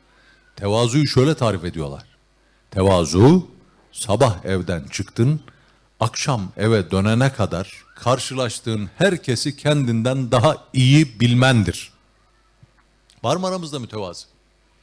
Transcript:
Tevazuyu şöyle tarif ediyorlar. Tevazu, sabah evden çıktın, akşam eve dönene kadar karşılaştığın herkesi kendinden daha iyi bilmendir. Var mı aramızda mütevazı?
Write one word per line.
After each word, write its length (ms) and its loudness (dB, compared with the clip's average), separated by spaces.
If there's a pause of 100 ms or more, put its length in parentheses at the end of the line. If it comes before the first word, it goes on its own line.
(560)
Tevazuyu 520 0
şöyle 280 2
tarif 280 -2
ediyorlar. 400 -8 (680)
Tevazu, 760 4 (440)
sabah 540 -2
evden 420 -4
çıktın, 540 -2 (580)
akşam 580 -4
eve 340 0
dönene 420 0
kadar 640 -6
karşılaştığın 1000 -4
herkesi 600 -2
kendinden 720 0
daha 420 2
iyi 460 4
bilmendir. 720 2 (1300)
Var 120 0
mı 120 -4
aramızda 320 -8
mütevazı? 460 -10 (580)